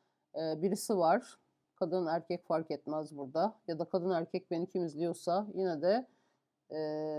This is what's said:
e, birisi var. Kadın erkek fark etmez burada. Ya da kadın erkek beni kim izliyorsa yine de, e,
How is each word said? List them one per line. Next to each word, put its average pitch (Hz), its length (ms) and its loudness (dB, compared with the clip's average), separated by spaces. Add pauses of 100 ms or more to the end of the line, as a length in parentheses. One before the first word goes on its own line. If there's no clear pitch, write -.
(360)
e, 156 260 -2
birisi 208 360 2
var. 175 420 4 (360)
Kadın 180 300 0
erkek 170 400 -2
fark 160 260 0
etmez 151 460 -4
burada. 143 380 0 (120)
Ya 165 120 -4
da 165 60 -2
kadın 180 240 0
erkek 175 420 -2
beni 175 160 0
kim 180 180 -2
izliyorsa 170 680 -2
yine 175 280 0
de, 214 260 4 (640)
e, 151 80 -4 (400)